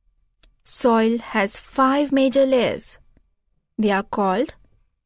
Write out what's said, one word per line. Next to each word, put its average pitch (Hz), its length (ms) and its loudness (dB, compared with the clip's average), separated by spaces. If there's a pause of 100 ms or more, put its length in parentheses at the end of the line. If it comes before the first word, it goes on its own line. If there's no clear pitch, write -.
(640)
Soil 226 540 0
has 208 400 -4
five 269 520 0
major 269 340 2
layers. 240 540 -2 (800)
They 214 120 2
are 196 120 0
called 202 520 -2 (520)